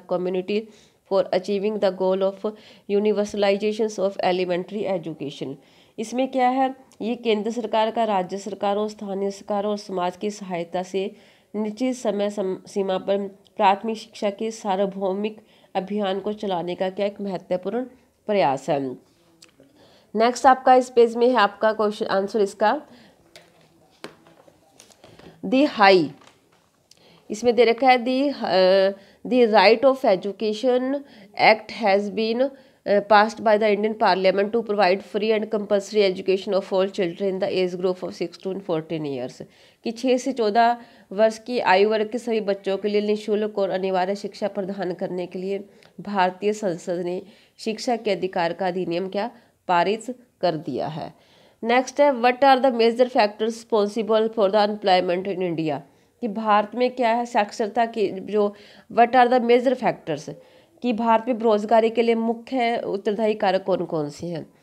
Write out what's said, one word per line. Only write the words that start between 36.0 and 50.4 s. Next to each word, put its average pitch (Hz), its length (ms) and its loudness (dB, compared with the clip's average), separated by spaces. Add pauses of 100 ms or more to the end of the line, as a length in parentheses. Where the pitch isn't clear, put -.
education 190 540 0
of 196 160 -4
all 190 140 2
children 190 480 -4
in 185 40 -8
the 196 100 -2 (120)
age 180 160 -2
group 185 260 -4
of 180 120 -10
six - 300 -8
to 190 100 -6 (160)
fourteen 160 340 -4
years, 131 360 -8 (420)
कि 233 80 -4
छः 254 260 0
से 262 160 -4
चौदह 233 440 2 (440)
वर्ष 220 160 2 (100)
की 247 120 -4
आयु 196 300 4
वर्ग 214 220 0
के 254 60 -4
सभी 220 320 -2
बच्चों 196 280 -4
के 202 120 -4
लिए 208 180 2
निःशुल्क 214 520 -2
और 196 100 0
अनिवार्य 190 460 -2
शिक्षा 202 320 -8 (100)
प्रदान 190 420 -6
करने 180 280 -6
के 185 120 -12
लिए 196 240 -6 (460)
भारतीय 190 440 0
संसद 185 520 -4
ने 180 160 -6 (440)
शिक्षा 220 300 -2
के 220 160 -4
अधिकार 180 420 -2
का 185 140 -4
अधिनियम 180 420 -4
क्या 202 220 -4 (360)
पारित 185 480 0 (260)